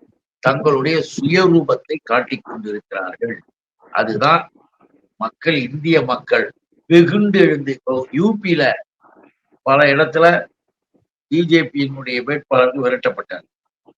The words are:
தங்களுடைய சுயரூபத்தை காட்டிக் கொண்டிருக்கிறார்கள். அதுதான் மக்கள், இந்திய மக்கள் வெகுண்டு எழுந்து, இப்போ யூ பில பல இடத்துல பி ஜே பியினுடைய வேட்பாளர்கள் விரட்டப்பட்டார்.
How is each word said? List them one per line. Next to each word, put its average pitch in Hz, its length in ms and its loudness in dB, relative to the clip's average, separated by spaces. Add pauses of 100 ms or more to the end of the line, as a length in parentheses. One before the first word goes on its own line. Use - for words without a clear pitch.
(400)
தங்களுடைய 147 640 0
சுயரூபத்தை 156 1000 0
காட்டிக் 123 400 -2
கொண்டிருக்கிறார்கள். 104 1000 -10 (500)
அதுதான் 113 600 -2 (680)
மக்கள், - 380 -4
இந்திய 147 460 -2
மக்கள் 120 440 -2 (420)
வெகுண்டு 190 520 4
எழுந்து, 147 340 2
இப்போ 131 380 -6
யூ 160 160 0 (140)
பில 151 300 0 (920)
பல 135 240 2
இடத்துல 156 600 2 (800)
பி 170 180 0
ஜே 165 160 4
பியினுடைய 135 600 -6
வேட்பாளர்கள் 131 600 0
விரட்டப்பட்டார். 123 640 -4 (520)